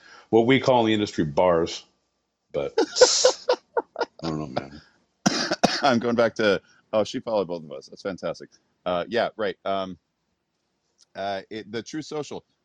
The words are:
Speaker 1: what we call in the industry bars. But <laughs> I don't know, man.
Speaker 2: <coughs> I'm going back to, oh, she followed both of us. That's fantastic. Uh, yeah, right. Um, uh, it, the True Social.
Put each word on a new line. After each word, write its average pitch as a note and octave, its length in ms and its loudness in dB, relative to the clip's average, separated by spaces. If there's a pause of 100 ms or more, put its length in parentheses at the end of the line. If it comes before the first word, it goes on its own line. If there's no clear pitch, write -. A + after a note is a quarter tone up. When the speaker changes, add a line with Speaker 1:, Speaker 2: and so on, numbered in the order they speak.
(300)
Speaker 1:
what A2+ 160 6
we C3 140 4
call B2+ 200 4
in A2+ 60 2
the A2 80 2
industry G#2 300 0
bars. E2+ 600 2 (680)
But C#2 240 -4
<laughs> A#4 40 2 (1400)
I E2 60 -8
don't D#2 120 -4
know, D2+ 80 -8
man. C#2 340 -10 (460)
Speaker 2:
<coughs> - 540 -2
I'm B2+ 160 4
going A#2+ 180 -2
back A2+ 200 2
to, G2+ 240 4 (320)
oh, G#2+ 120 2
she B2+ 160 -8
followed G#2 280 -2
both E2+ 160 -8
of D2 80 -16
us. C2+ 140 -14
That's - 160 -20
fantastic. E2+ 480 -8 (340)
Uh, F2+ 240 -2
yeah, G2+ 280 0
right. G#2 280 -4
Um, F#2+ 340 -6 (1160)
uh, G2 360 -6
it, G#2 200 -14
the A2 120 -8
True D3+ 200 -10
Social. D3 420 -12 (200)